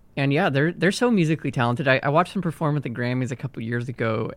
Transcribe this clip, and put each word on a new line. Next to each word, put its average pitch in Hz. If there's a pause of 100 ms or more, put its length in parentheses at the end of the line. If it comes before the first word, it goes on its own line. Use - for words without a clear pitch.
(180)
and 139
yeah, 170
they're, 143
they're 180
so 247
musically 160
talented. 120
I, 131
I 143
watched 165
them 196
perform 156
at 139
the 135
Grammys 123
a 123
couple 120
years 120
ago, 113